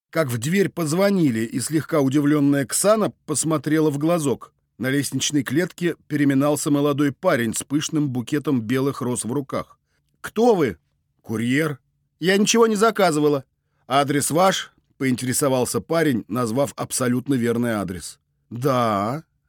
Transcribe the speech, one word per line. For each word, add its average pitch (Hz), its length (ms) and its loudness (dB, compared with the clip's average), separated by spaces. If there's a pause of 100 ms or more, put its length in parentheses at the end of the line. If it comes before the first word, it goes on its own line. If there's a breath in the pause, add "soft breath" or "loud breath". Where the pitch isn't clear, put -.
как 160 180 -2
в 120 100 -4
дверь 165 320 0
позвонили, 170 720 2
и 117 180 -4
слегка 147 420 -2
удивлённая 143 640 2
Ксана 202 460 0 (140)
посмотрела 156 640 0
в 143 80 -2
глазок. 147 560 -2 (240)
На 127 120 -4
лестничной 135 540 -2
клетке 170 520 -2 (120)
переминался 143 640 0
молодой 143 400 2
парень 123 420 0
с - 100 -6
пышным 147 460 -4
букетом 131 520 -2
белых 131 400 -2
роз 120 240 -4
в 107 60 -6
руках. 135 460 -6 (440)
«Кто 226 340 2
вы?» 131 220 0 (440)
«Курьер». 127 580 -2 (400)
«Я 185 180 2
ничего 226 300 4
не 220 80 0
заказывала». 160 720 2 (420)
«Адрес 139 440 0
ваш?» 180 420 2 (240)
поинтересовался 127 840 0
парень, 156 480 0
назвав 120 480 -2
абсолютно 127 600 -2
верный 117 360 0
адрес. 95 480 -6 (300)
«Да», 120 760 0 (260)